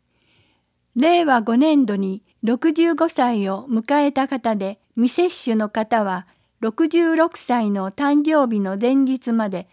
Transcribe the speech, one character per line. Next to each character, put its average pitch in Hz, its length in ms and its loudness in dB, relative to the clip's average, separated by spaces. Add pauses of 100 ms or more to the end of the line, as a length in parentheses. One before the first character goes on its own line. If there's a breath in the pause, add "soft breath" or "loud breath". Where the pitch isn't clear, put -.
(960)
令 339 280 2
和 262 180 2
五 226 140 -2
年 285 300 4
度 208 100 -2
に 196 280 -4 (200)
六 262 300 0
十 330 220 2
五 330 140 0
歳 240 400 0
を 196 200 -6
迎 247 320 0
え 285 100 2
た 269 160 -2
方 233 280 -2
で、 196 240 -6 (160)
未 240 140 2
接 349 340 -2
種 226 120 -2
の 214 140 0
方 220 340 -2
は、 185 240 -6 (320 soft breath)
六 269 300 0
十 330 260 2
六 330 220 0
歳 233 340 -2
の 190 200 -4
誕 285 320 0
生 294 300 2
日 214 60 0
の 190 180 -4
前 240 180 0
日 262 360 0
ま 226 160 -2
で 185 260 -8